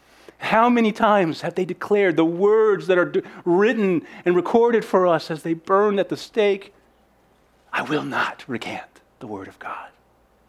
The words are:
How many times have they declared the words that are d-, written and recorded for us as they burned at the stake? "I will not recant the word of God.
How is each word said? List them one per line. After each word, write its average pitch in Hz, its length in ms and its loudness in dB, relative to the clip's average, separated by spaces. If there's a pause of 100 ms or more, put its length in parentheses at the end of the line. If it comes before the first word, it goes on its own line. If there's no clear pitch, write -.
(380)
How 226 320 2
many 233 220 2
times 202 500 0
have 165 140 -8
they 185 100 -2
declared 185 500 0
the 165 80 2
words 196 640 2
that 185 100 4
are 175 80 4
d-, 151 180 -2 (200)
written 196 640 2 (180)
and 180 120 2
recorded 226 500 2
for 185 220 2
us 165 220 0
as 160 140 -8
they 165 120 -4
burned 196 440 0
at 180 100 -2
the - 80 -6
stake? 202 560 -2 (1000)
"I - 80 -4
will 139 220 -4
not - 440 -6
recant - 540 -10 (180)
the 120 80 -14
word 98 200 -12
of - 120 -20
God. - 300 -14 (600)